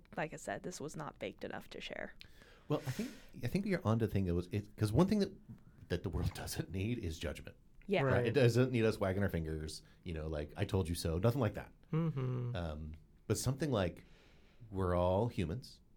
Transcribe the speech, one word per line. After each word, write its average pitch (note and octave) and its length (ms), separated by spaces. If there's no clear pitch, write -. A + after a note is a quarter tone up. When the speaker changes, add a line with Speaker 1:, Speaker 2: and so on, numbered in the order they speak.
Speaker 1:
like D#3+ 160
I - 20
said, G#2 280
this F3+ 180
was D#3 160
not D3+ 220
baked G2+ 260
enough - 240
to - 100
share. - 340
Speaker 2:
Well, D3 180
I C3 60
think, B3 180
I A#2+ 60
think G3+ 180
you're F#3+ 200
onto A2+ 200
the F#2+ 60
thing G2 140
that E2+ 100
was, F2+ 160
it, G#2 140
'cause G#2 160
one E3 160
thing G#3 120
that, G3 120
that E2+ 160
the G2 60
world E2 240
<laughs> - 20
doesn't - 380
need A2 260
is D#2+ 180
judgment. - 380
Speaker 1:
Yeah. F#3+ 140
Speaker 2:
Right? C3 120
Speaker 3:
Right. A#2+ 120
Speaker 2:
It A2+ 80
doesn't B2+ 400
need A2+ 100
us A2 160
wagging G2 240
our F2+ 60
fingers, D#2 540
you F2+ 100
know, D#2 140
like, D2+ 300
"I G#2 80
told F#2 240
you E2+ 60
so," E2 220
nothing G2+ 220
like G#2 140
that. - 160
Speaker 3:
Mm-hmm. B2+ 640
Speaker 2:
Um, D#2 340
but A2 100
something C3+ 340
like, F#2+ 320
we're F#2 260
all F#2 320
humans, G2 480